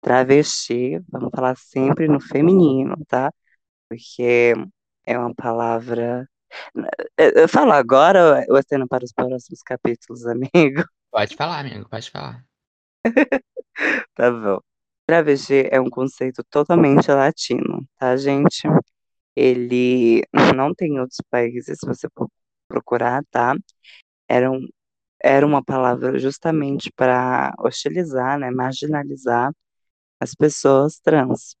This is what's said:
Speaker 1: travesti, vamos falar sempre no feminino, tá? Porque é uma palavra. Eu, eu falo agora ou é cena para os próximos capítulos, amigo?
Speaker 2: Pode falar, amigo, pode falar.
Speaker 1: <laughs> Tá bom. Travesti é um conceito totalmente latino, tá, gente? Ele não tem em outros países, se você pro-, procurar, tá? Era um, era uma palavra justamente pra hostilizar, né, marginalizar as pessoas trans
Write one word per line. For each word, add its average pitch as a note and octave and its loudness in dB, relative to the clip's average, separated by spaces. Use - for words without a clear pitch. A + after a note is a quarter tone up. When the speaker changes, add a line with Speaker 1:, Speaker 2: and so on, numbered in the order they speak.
Speaker 1:
travesti, C3 0
vamos B2+ -8
falar B2+ -2
sempre C#3+ -2
no C#3+ 2
feminino, D3 2
tá? C3 -2
Porque A#2+ 0
é A#2+ -4
uma A#2+ -6
palavra. A#2 -4
Eu, D3+ 6
eu A3+ 4
falo C4+ 4
agora D3 4
ou C3+ 4
é C#3 4
cena C3+ -4
para B2+ -4
os A#2 -18
próximos B2+ -8
capítulos, A#2+ -8
amigo? C3+ 0
Speaker 2:
Pode G#2+ -2
falar, D#3 -6
amigo, B2 -14
pode A2 -12
falar. A#2+ -14
Speaker 1:
<laughs> C4 0
Tá B2 2
bom. G#2+ -4
Travesti C#3+ 2
é C3 2
um C3 -2
conceito C3 -6
totalmente D3 2
latino, C3+ -2
tá, B2+ 0
gente? C#3 0
Ele B2 2
não C#3 -2
tem D#3 -4
em C3 -4
outros B2+ -8
países, B2 -4
se - -10
você B2+ -8
pro-, - -8
procurar, B2 -2
tá? B2 0
Era B2+ 0
um, C3 -8
era C#3 4
uma C#3+ 2
palavra B2+ -2
justamente C#3 -4
pra B2+ 0
hostilizar, C#3+ -4
né, B2+ -6
marginalizar C3+ -4
as - -10
pessoas C#3+ 2
trans - 0